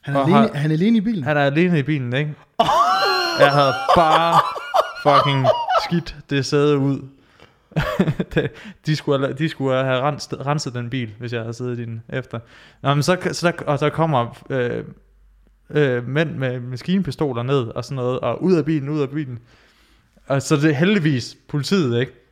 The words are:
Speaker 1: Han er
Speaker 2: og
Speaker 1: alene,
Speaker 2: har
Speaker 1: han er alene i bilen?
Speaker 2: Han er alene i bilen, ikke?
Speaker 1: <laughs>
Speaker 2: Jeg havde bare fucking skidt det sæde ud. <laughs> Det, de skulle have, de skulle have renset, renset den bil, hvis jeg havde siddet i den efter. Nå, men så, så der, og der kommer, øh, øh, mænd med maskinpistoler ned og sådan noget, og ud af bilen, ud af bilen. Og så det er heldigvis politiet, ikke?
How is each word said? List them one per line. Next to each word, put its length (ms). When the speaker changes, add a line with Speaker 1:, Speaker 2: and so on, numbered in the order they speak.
Speaker 1:
Han 140
er 40
Speaker 2:
og 60
Speaker 1:
alene, 120
Speaker 2:
har 160
Speaker 1:
han 180
er 40
alene 220
i 40
bilen? 220
Speaker 2:
Han 140
er 80
alene 340
i 40
bilen, 320
ikke? 180
Speaker 1:
<laughs> 800
Speaker 2:
Jeg 120
havde 220
bare 440
fucking 420
skidt 320
det 160
sæde 320
ud. 220
<laughs> 560
Det, 180
de 100
skulle 300
have, 120
de 120
skulle 340
have 180
renset, 440
renset 280
den 160
bil, 300
hvis 140
jeg 80
havde 120
siddet 260
i 60
den 240
efter. 300
Nå, 120
men 100
så, 140
så 200
der, 140
og 140
der 100
kommer, 600
øh, 340
øh, 380
mænd 280
med 240
maskinpistoler 840
ned 240
og 180
sådan 100
noget, 240
og 240
ud 100
af 120
bilen, 240
ud 120
af 80
bilen. 300
Og 140
så 140
det 140
er 40
heldigvis 640
politiet, 520
ikke? 120